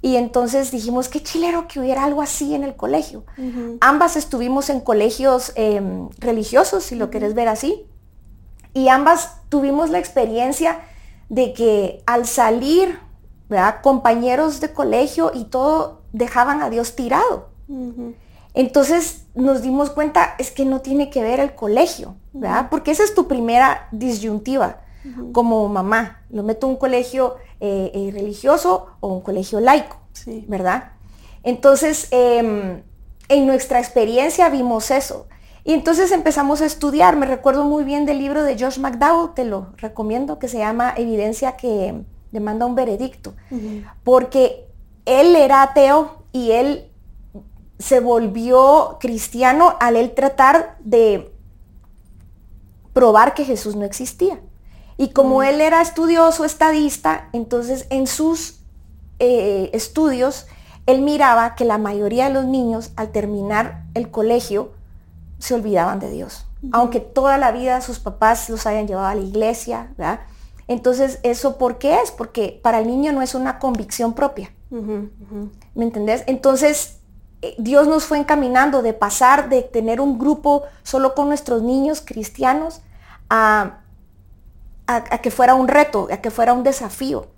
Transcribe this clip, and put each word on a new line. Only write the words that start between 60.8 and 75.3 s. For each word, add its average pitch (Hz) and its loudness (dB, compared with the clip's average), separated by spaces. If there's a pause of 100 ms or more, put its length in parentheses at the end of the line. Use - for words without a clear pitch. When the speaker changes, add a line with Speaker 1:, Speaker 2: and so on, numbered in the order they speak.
Speaker 1:
él 269 4
miraba 254 2
que 247 -2
la 214 0
mayoría 208 -2
de 277 -2
los 269 -2
niños 233 -4
al 214 -8
terminar 208 -4 (100)
el 233 -6
colegio 226 -2 (680)
se - -6
olvidaban 196 0
de 165 -10
Dios. - -14 (160)
Speaker 2:
Ujú. 262 -10
Speaker 1:
Aunque 240 0
toda 277 0
la 262 2
vida 254 -2
sus 247 -12
papás 220 0
los 220 -8
hayan 214 -4
llevado 190 -4
a 202 -4
la 202 -4
iglesia, 226 -4
¿verdad? 180 -6 (460)
Entonces, 254 -2
¿eso 240 -2
por 247 -2
qué 311 2
es? 440 -4
Porque - -8
para 226 2
el 220 -2
niño 277 -2
no 277 -2
es 262 -4
una 262 -4
convicción 233 -4
propia. 254 -4 (200)
Speaker 2:
Ujú, 208 -8 (120)
ujú. 208 -14 (240)